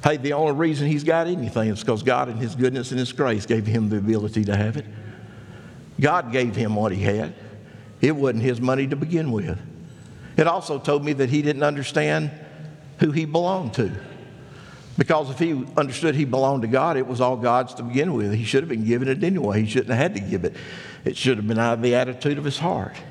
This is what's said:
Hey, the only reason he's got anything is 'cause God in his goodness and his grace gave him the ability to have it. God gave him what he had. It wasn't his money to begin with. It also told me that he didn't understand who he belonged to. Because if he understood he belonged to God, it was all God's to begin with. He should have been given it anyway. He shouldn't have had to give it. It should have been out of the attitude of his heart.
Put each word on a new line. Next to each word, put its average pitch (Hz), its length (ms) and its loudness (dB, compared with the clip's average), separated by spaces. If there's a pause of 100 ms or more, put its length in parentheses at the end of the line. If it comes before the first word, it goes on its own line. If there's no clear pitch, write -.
Hey, 151 140 4
the 139 160 -2
only 151 200 2
reason 147 340 0
he's 151 160 0
got 165 240 2
anything 117 420 0
is 98 140 -4
'cause 110 180 0
God 127 280 2
in 113 80 -6
his 117 180 -4
goodness 127 340 0
and 127 100 -4
his 123 120 -4
grace 117 340 0
gave 110 220 0
him 110 220 2
the 107 80 0
ability 104 480 0
to 101 100 0
have 107 200 0
it. 147 100 -6 (1160)
God 143 300 2
gave 120 240 2
him 110 200 0
what 107 160 2
he 98 120 -2
had. 101 320 0 (680)
It 151 140 6
wasn't 127 260 2
his 123 180 2
money 131 280 2
to 139 80 -2
begin 160 360 0
with. 98 280 -2 (760)
It 160 120 6
also 170 320 -2
told 147 260 2
me 151 80 0
that 135 160 2
he 147 140 2
didn't 147 180 0
understand 151 720 0 (680)
who 156 140 2
he 156 140 0
belonged 170 500 0
to. 104 160 0 (1040)
Because 151 320 2
if 135 100 -8
he 165 240 0 (140)
understood 143 380 0
he 151 100 2
belonged 135 380 2
to 113 40 -2
God, 135 300 2
it 131 100 0
was 123 140 -2
all 127 160 2
God's 120 380 2
to - 80 -10
begin 135 300 0
with. 104 200 0
He 113 100 0
should 131 180 2
have 165 80 -6
been 113 160 -2
given 120 220 2
it 135 160 0
anyway. 131 380 2
He 110 60 2
shouldn't 110 240 0
have 120 80 2
had 180 160 2
to 101 40 -4
give 98 240 -2
it. 85 120 -2 (500)
It - 120 0
should 123 200 2
have 104 100 -2
been 113 120 2
out 117 140 4
of 113 80 -2
the 120 140 4
attitude 127 420 0
of 143 60 -6
his 139 160 -4
heart. 151 360 -2 (160)